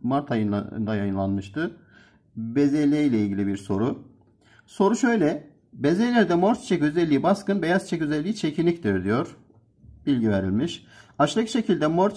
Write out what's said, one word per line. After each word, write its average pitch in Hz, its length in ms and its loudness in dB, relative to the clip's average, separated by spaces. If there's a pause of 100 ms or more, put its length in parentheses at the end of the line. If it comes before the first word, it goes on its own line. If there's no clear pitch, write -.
Mart 139 280 -2
ayında 104 680 -2
yayınlanmıştı. 98 800 -4 (600)
Bezelye 143 680 2
ile 120 140 2
ilgili 101 280 0
bir 98 100 -2
soru. 107 420 -2 (680)
Soru 202 300 0
şöyle, 185 540 0 (220)
bezelyelerde 185 600 2
mor 190 200 2
çiçek 175 280 -2
özelliği 151 400 2
baskın, 196 400 0
beyaz 180 200 2
çiçek 160 200 -4
özelliği 151 320 -2
çekiniktir 151 680 0
diyor. 117 320 -2 (720)
Bilgi 120 240 2
verilmiş. 101 560 -2 (320)
Aşağıdaki 220 340 0
şekilde 180 340 0
mor 180 300 2